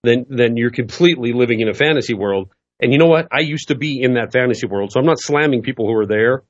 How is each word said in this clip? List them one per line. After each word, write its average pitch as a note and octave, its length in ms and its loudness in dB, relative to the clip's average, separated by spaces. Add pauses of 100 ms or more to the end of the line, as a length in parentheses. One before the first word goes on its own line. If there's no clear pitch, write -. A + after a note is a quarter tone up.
then, B2 280 2
then A#2+ 260 0
you're A#2 140 0
completely B2 640 0
living A#2+ 260 0
in A2 80 0
a G2+ 60 -2
fantasy D3 400 0
world. G2 340 -2 (320)
And B2 100 2
you C#3 80 4
know E3 80 6
what? D#3+ 240 2
I C3+ 100 0
used D3+ 280 -6
to D3 60 0
be C3+ 260 -6
in B2+ 140 2
that A#2 180 -2
fantasy B2 340 0
world, G2 260 -4
so B2+ 60 0
I'm C3+ 60 2
not E3 160 2
slamming D3 400 0
people A2+ 260 -4
who A2+ 80 -2
are G#2+ 120 0
there A2+ 440 0